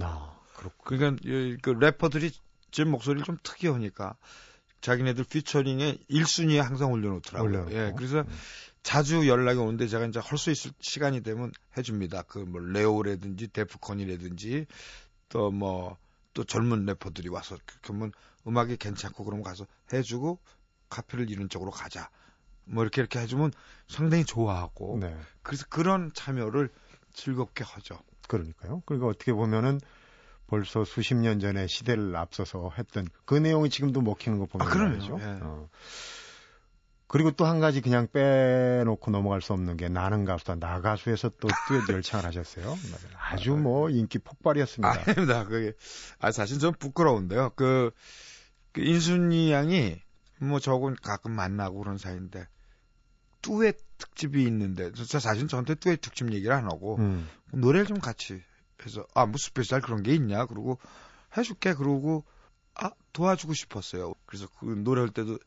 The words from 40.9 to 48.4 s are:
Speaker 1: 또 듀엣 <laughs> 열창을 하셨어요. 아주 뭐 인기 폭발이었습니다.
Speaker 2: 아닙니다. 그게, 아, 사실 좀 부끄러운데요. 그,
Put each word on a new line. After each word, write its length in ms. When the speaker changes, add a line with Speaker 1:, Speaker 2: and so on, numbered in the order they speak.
Speaker 1:
또 80
듀엣 200
<laughs> 20
열창을 360
하셨어요. 500
아주 380
뭐 320
인기 300
폭발이었습니다. 880
Speaker 2:
아닙니다. 380
그게, 280
아, 140
사실 260
좀 200
부끄러운데요. 800
그, 340